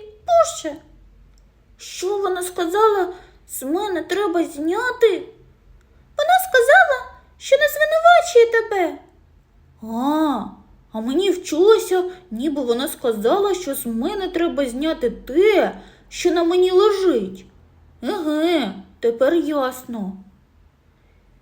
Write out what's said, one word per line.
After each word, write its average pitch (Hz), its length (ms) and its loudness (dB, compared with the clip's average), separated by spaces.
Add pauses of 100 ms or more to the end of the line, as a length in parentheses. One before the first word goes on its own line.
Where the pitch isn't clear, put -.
(260)
Пуще?» 320 500 0 (1000)
«Що 403 400 -8
вона 370 260 -4
сказала, 370 720 0 (340)
з - 160 -12
мене 349 400 -4
треба 349 400 -2
зняти?» 415 800 -2 (920)
«Вона 659 200 4 (120)
сказала, 539 640 4 (260)
що - 200 0
не 587 100 2
звинувачує 640 840 4
тебе». 392 460 -2 (840)
«А, 262 640 -2 (460)
а 220 100 -8
мені 302 280 -2
вчулося, 370 760 2 (280)
ніби 277 300 -4
вона 247 260 -2
сказала, 277 680 -2
що 277 220 -6
з - 100 -10
мене 349 420 -4
треба 320 380 -2
зняти 262 440 -4
те, 285 640 2 (340)
що - 220 -2
на 339 120 2
мені 359 280 2
лежить. 370 760 2 (580)
Еге, 311 680 -2 (260)
тепер 240 340 0
ясно». 254 840 -4 (1200)